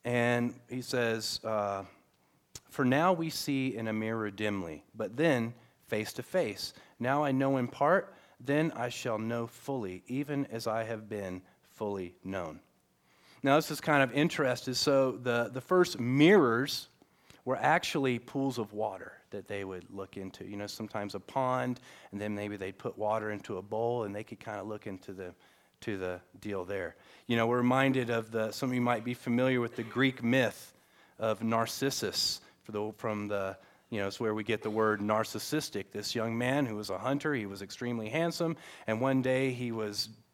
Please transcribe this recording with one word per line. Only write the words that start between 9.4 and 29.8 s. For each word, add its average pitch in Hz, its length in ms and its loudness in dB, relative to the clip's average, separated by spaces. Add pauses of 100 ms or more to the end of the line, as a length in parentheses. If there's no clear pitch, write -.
fully, 104 600 -6
even 139 400 -2
as 117 200 -6
I 113 160 0
have 110 240 -6
been 95 340 -6 (280)
fully 101 540 -6
known." 90 360 -6 (800)
Now, 139 140 6
this 156 160 2
is 147 80 -6
kind 147 240 6
of 123 100 2
interesting. 135 600 0
So 135 380 4
the, 120 420 0
the 131 80 -6
first 180 380 4
mirrors 135 920 6 (560)
were 127 120 0
actually 135 640 2
pools 135 380 -2
of 104 160 -4
water 104 400 -6 (160)
that 98 180 -10
they 101 160 -6
would 92 280 -8
look 98 260 -10
into. 95 280 -10
You 101 120 -8
know, 104 100 -6
sometimes 104 460 -8
a 98 60 -6
pond, 127 600 -2 (320)
and 101 80 -8
then 104 140 -4
maybe 104 240 -6
they'd 95 200 -8
put - 200 -8
water 107 340 -2
into 101 260 -8
a 95 40 -6
bowl, 113 420 -2
and 101 120 -6
they 110 80 -8
could - 160 -14
kinda 104 240 -8
look 107 240 -8
into 95 260 -10
the, 92 200 -10 (480)
to 104 160 -4
the 90 220 -4 (220)
deal 98 240 -4
there. 90 300 -4 (320)
You 120 80 2
know, 117 100 6
we're 120 120 4
reminded 127 520 4
of 113 220 -2
the, 110 200 0
some 131 180 -4
of 127 60 -2
you 123 60 2
might 120 220 2
be 120 100 -4
familiar 127 480 2
with 117 140 -4
the 117 80 -4